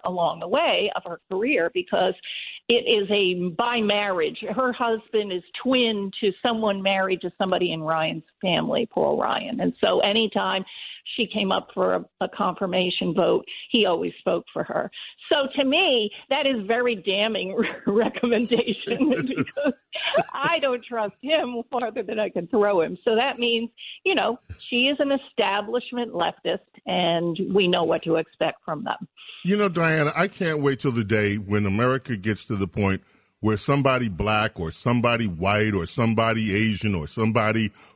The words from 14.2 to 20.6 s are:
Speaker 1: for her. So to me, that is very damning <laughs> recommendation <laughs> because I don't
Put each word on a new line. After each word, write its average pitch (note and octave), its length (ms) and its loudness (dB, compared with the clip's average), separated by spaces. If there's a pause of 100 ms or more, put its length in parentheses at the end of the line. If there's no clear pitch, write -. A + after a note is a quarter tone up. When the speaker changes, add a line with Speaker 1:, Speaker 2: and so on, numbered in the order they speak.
Speaker 1:
for D#3+ 100 -4
her. - 260 -4 (380)
So D#4+ 80 2 (260)
to C4+ 60 2
me, C4+ 420 2 (200)
that C#4 180 0
is A#3 180 -2
very A#3 300 2
damning G3 600 -2 (160)
<laughs> - 120 -10
recommendation A#3 1200 0
<laughs> F3 180 0
because C4+ 460 -2 (600)
I D4+ 260 0
don't B3 240 -2